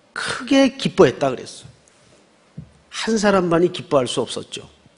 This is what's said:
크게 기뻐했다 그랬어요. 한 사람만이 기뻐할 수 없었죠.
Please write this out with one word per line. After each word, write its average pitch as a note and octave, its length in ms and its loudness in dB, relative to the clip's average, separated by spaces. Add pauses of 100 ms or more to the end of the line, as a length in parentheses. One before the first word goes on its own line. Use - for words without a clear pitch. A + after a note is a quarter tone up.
(140)
크게 C4+ 640 0
기뻐했다 C#3+ 520 2
그랬어요. - 380 -12 (1200)
한 - 300 -4
사람만이 F3+ 520 2
기뻐할 C3+ 360 0
수 - 140 -6
없었죠. - 460 -10 (300)